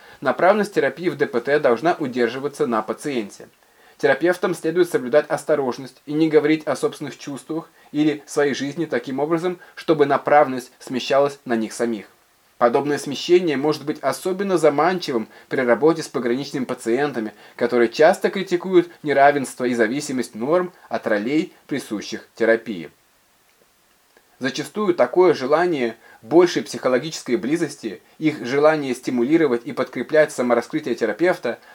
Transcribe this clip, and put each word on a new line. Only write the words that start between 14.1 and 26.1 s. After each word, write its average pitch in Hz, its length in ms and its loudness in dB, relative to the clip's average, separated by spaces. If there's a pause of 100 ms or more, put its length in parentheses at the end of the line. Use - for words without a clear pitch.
заманчивым 151 680 2 (220)
при 135 120 -2
работе 139 440 2
с - 40 -12
пограничными 131 560 -4
пациентами, 123 720 -4 (220)
которые 120 320 2
часто 190 420 4
критикуют 180 580 0 (140)
неравенство 139 640 2
и 123 100 0
зависимость 123 600 -2
норм 175 360 -2 (160)
от - 200 -6
ролей, 120 440 -2 (140)
присущих 107 720 -8
терапии. 110 540 0 (1500)
Зачастую 151 540 -2
такое 165 380 4
желание 143 640 0 (240)